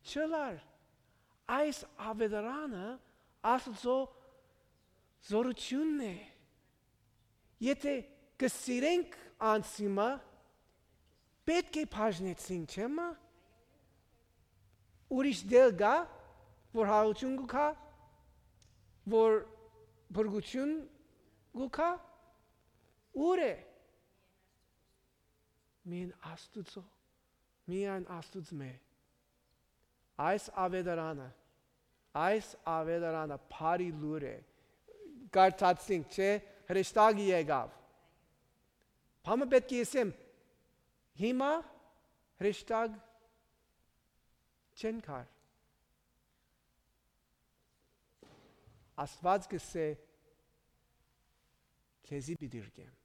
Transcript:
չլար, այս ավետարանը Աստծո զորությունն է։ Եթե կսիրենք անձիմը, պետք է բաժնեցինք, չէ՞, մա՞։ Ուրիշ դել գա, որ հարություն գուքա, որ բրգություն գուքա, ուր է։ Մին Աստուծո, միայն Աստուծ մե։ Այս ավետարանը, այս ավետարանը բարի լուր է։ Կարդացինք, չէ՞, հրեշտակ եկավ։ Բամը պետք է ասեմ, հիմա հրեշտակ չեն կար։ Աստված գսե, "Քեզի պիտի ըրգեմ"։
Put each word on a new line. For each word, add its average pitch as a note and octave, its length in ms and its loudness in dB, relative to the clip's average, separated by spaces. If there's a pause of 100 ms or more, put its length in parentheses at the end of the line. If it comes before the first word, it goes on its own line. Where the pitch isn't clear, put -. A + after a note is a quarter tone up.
չլար, D4 540 -4 (880)
այս C#4 360 0 (160)
ավետարանը G#3+ 880 -4 (560)
Աստծո B3 520 0 (1300)
զորությունն B3+ 800 -2
է։ F#3+ 100 -6 (1500)
Եթե C#4 340 -2 (460)
կսիրենք C4+ 760 0 (240)
անձիմը, G#3 680 0 (1400)
պետք E4+ 320 0
է D4+ 80 0
բաժնեցինք, F#3 880 -4
չէ՞, G#3+ 120 -4
մա՞։ E4 200 -4 (2000)
Ուրիշ C4 340 0
դել A#3+ 300 8
գա, G#3 200 4 (800)
որ A3 140 2
հարություն G#3+ 480 4
գուքա, C4 300 0 (1400)
որ A3 360 6 (680)
բրգություն G#3+ 640 -2 (840)
գուքա, C4+ 360 -2 (1200)
ուր E4+ 280 2
է։ A3+ 100 0 (2250)
Մին F3+ 280 -8 (100)
Աստուծո, E3 600 -14 (840)
միայն F#3+ 380 -4
Աստուծ F3 460 -12
մե։ C#3 180 -8 (1500)
Այս F3+ 340 0
ավետարանը, E3+ 760 -4 (840)
այս F#3+ 340 0 (180)
ավետարանը D#3+ 800 -2
բարի F3 460 0
լուր D3+ 360 -4
է։ A2 80 -10 (960)
Կարդացինք, F#3 840 4
չէ՞, G3 180 2 (340)
հրեշտակ G#3 580 4
եկավ։ D3+ 560 2 (1500)
Բամը B3 220 0
պետք B3+ 240 4
է A#3+ 100 0
ասեմ, A3+ 300 0 (1040)
հիմա B3+ 340 0 (920)
հրեշտակ A3 560 -2 (1800)
չեն A3 240 -6
կար։ C3 280 -12 (3750)
Աստված F3+ 500 0
գսե, E3 380 -6 (2250)
"Քեզի C#3+ 320 -8
պիտի B2 240 -12
ըրգեմ"։ G2+ 300 -18 (140)